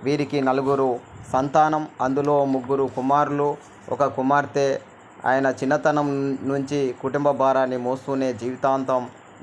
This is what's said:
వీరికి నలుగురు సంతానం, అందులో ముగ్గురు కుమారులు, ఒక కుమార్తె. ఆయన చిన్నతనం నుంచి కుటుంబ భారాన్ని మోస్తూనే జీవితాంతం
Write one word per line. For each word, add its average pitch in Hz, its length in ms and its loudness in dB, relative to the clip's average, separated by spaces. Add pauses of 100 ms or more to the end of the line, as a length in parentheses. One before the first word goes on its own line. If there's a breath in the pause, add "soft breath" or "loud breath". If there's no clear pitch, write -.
వీరికి 143 380 0
నలుగురు 135 580 2 (340)
సంతానం, 151 540 2 (140)
అందులో 143 440 2
ముగ్గురు 135 500 0
కుమారులు, 143 640 0 (340)
ఒక 123 120 0
కుమార్తె. 139 760 0 (460)
ఆయన 131 200 2
చిన్నతనం 139 1000 0
నుంచి 139 580 -2
కుటుంబ 143 300 0
భారాన్ని 131 460 2
మోస్తూనే 131 560 -2
జీవితాంతం 127 760 -2 (340)